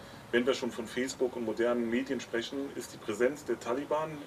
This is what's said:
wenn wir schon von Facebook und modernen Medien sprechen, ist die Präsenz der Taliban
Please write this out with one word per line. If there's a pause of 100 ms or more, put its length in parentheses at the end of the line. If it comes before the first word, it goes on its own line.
(300)
wenn
wir
schon
von
Facebook
und
modernen
Medien
sprechen, (180)
ist
die
Präsenz
der
Taliban (160)